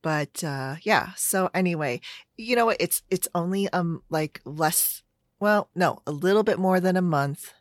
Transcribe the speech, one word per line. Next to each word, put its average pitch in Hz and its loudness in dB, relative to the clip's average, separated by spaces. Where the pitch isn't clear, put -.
but, 156 -4
uh, 139 -6
yeah. 196 2
So - 0
anyway, 165 -2
you 233 -2
know 233 4
what? 220 2
It's, - -2
it's 185 -2
only, 190 0
um, 170 -2
like, 156 -4
less, 151 -2
well, 208 2
no, 170 0
a 151 -4
little 190 2
bit 202 0
more 185 4
than 180 2
a 185 2
month 147 -2